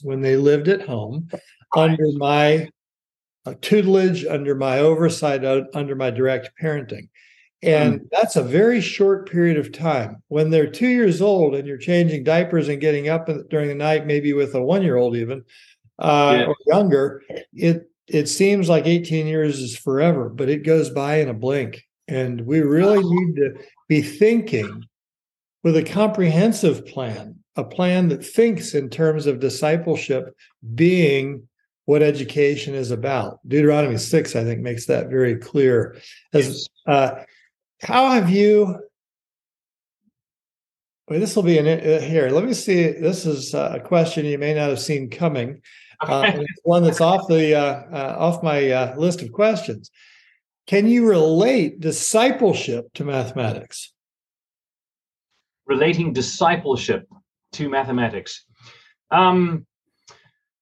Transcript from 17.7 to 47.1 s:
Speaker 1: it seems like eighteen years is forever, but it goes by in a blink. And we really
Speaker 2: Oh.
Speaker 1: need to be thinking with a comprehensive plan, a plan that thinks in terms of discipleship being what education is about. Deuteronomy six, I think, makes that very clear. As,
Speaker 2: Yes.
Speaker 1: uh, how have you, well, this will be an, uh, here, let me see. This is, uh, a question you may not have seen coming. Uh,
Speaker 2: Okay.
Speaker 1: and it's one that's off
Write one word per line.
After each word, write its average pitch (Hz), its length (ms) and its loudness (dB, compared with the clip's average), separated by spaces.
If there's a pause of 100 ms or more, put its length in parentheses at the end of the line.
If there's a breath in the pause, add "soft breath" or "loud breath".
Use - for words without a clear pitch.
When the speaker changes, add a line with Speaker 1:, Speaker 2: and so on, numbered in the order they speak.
Speaker 1:
it 151 200 -2
seems 196 400 2
like 156 200 4
eighteen 165 400 0
years 151 320 -2
is 120 180 -8
forever, 139 500 0
but 123 220 -6
it 147 140 -2
goes 156 260 2
by 139 280 -2
in 147 120 0
a 120 60 -6
blink. 127 480 -4 (240)
And 123 400 -6
we 156 140 2
really 185 420 4
Speaker 2:
Oh. 175 100 0
Speaker 1:
need 175 240 0
to 135 160 0 (340 loud breath)
be 151 140 2
thinking 120 840 0 (800)
with 160 140 4
a 156 60 2
comprehensive 185 1040 2
plan, 110 480 -10 (200)
a 139 80 -4
plan 180 440 0
that 139 180 -2
thinks 220 480 0
in 139 160 -2
terms 156 380 0
of 127 120 0
discipleship 151 960 -2 (380 soft breath)
being 143 720 2 (380)
what 147 160 4
education 143 720 0
is 131 160 -6
about. 120 480 -4 (100)
Deuteronomy 147 500 2
six, - 380 -2
I 117 80 -2
think, 113 180 -4
makes 117 260 -8
that 127 240 -2
very 127 240 0
clear. 123 600 0 (380 loud breath)
As, 139 140 4
Speaker 2:
Yes. - 200 -10 (200)
Speaker 1:
uh, 139 240 2 (720 loud breath)
how 254 260 2
have 220 220 2
you, 202 480 4 (2250)
well, 156 120 -4
this 208 160 -2
will 208 80 0
be 170 160 4
an, 147 80 2
uh, 156 320 2
here, 143 300 0
let 156 160 2
me 254 80 -2
see. 170 380 0
This 175 360 -4
is, 139 260 -6
uh, 143 220 -4
a 120 40 -8
question 165 460 0
you 147 140 -4
may 147 140 -2
not 147 160 -2
have 135 100 -2
seen 135 320 -6
coming. 143 500 -4 (400 soft breath)
Uh, 139 240 -2
Speaker 2:
Okay. 202 80 2
Speaker 1:
and 147 80 -4
it's - 220 -10
one 175 200 4
that's 165 180 2
off 185 260 2